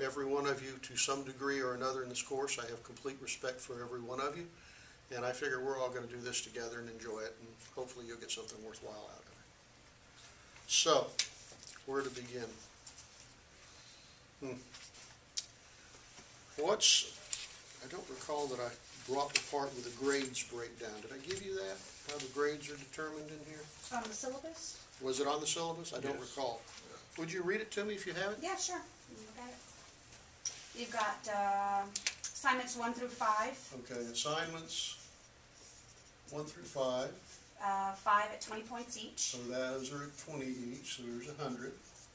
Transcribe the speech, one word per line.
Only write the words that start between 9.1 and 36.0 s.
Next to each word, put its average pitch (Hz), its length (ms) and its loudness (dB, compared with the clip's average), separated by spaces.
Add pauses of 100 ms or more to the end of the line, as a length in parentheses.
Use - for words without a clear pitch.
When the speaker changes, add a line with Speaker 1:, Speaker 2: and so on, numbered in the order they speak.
Speaker 1:
out - 60 -14
of - 60 -16
it. - 80 -18 (1300)
So, 143 400 10 (800)
where 135 160 2
to 131 80 0
begin? 120 360 -6 (2000)
Hmm. 131 100 -4 (2000)
What's, - 560 8 (720)
I 131 60 -8
don't 185 180 -6
recall 147 380 0
that 123 120 0
I 120 100 0 (420)
brought 143 220 4
the - 80 6 (100)
part 139 240 2
with 120 100 -4
the 120 180 -4
grades 135 400 4
breakdown. 117 460 -4 (120)
Did 107 120 -8
I - 40 -8 (100)
give 196 180 -2
you 190 100 -2
that? 190 220 -2 (340)
How 147 60 -2
the 139 160 -4
grades 147 360 2
are 147 60 -8
determined 151 540 -6
in 156 180 -8
here? 151 140 -10 (340)
Speaker 2:
On 226 80 0
the 220 60 -4
syllabus? 277 680 -6 (220)
Speaker 1:
Was 131 180 2
it 139 80 6
on 151 120 6
the 151 80 2
syllabus? 165 460 0
I 127 60 -2
don't 139 200 0
Speaker 3:
Yes. 123 160 -6
Speaker 1:
recall. 123 260 0 (280)
Speaker 3:
Yeah. - 80 -12 (220)
Speaker 1:
Would 165 120 0
you 180 120 0
read 202 180 4
it 214 100 -4
to 208 140 2
me 214 80 0
if 196 120 -2
you 175 80 0
have 190 200 2
it? 254 80 -6
Speaker 2:
Yeah, 370 160 2
sure. 359 240 0 (280)
Let 226 100 -12
me 214 80 -12
look 240 180 -10
at 247 80 -8
it. - 1300 -10
You've 233 120 -2
got, 214 420 4
uh, 202 520 6 (380)
assignments 254 520 4
one 240 180 2
through 247 160 -2
five. 226 480 4 (260)
Speaker 1:
Okay, 120 180 -4 (100)
assignments 160 840 0 (1300)